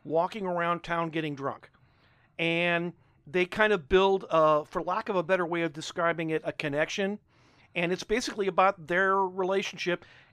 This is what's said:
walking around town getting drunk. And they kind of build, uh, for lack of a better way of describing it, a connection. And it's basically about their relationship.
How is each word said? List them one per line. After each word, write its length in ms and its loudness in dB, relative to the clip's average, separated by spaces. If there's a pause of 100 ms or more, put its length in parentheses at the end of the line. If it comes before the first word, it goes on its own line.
walking 420 -2
around 360 0
town 260 -2
getting 260 -4
drunk. 360 -8 (680)
And 540 0 (340)
they 200 0
kind 260 0
of 160 -2
build, 400 4
uh, 360 4
for 180 -6
lack 260 -4
of 80 0
a 60 2
better 240 0
way 160 -2
of 100 -2
describing 580 -2
it, 140 0
a 80 -4
connection. 680 -2 (560)
And 180 0
it's 120 -4
basically 420 -2
about 420 2
their 360 2
relationship. 800 -2 (280)